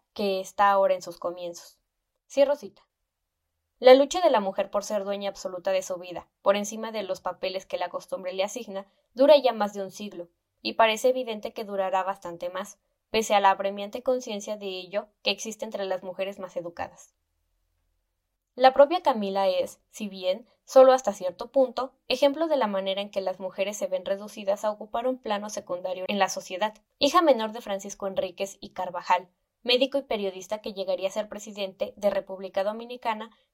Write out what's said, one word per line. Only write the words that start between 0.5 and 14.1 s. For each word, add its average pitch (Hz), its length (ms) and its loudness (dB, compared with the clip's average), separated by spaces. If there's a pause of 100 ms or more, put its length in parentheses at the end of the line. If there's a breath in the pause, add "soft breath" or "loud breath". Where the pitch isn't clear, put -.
ahora 196 220 4
en 180 80 -4
sus 175 160 -12
comienzos". 175 640 -10 (500)
Cierro 277 260 2
cita. - 300 -14 (960)
La 254 120 12
lucha 285 260 4
de 349 100 6
la 233 120 4
mujer 196 280 -2
por 202 140 -4
ser 202 220 -4
dueña 202 240 -6
absoluta 190 420 -6
de 190 100 0
su 190 140 -6
vida, 175 320 -12 (140)
por 202 160 4
encima 220 340 -8
de 220 120 -6
los 185 180 -8
papeles 190 440 -6
que - 120 -8
la 180 100 -4
costumbre 180 460 -10
le 190 100 -2
asigna, 208 420 -8 (280)
dura 285 240 10
ya 254 160 2
más 208 200 -2
de 196 80 -8
un 190 100 -10
siglo, 185 360 -12 (340)
y 220 120 -6
parece 220 340 4
evidente 240 460 -2
que 233 100 -8
durará 190 400 -2
bastante 175 460 -8
más, 185 280 -10 (320)
pese 220 260 0
a 202 40 4
la 196 120 6
apremiante 202 520 -4
conciencia 220 540 -4